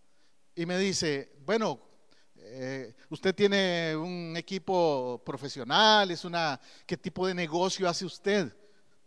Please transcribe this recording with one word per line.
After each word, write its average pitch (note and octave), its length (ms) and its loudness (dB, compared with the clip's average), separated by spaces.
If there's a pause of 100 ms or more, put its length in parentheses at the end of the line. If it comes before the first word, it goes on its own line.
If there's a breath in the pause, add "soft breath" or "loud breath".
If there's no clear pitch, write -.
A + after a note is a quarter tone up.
(540)
Y E3+ 120 -6
me F3+ 120 -2
dice, E3+ 680 -2
"Bueno, F#3+ 340 0 (560 soft breath)
eh, B2+ 580 -10 (160 soft breath)
usted F#3 240 0
tiene F#3 600 2
un E3+ 400 -6
equipo E3 920 0
profesional, D#3 880 4
es E3 140 -8
una, E3 340 -2 (260 loud breath)
¿qué F3 120 -4
tipo F3+ 280 -4
de F#3 80 0
negocio F3 540 -2
hace E3+ 160 -2
usted?". F#3 500 -2 (540 soft breath)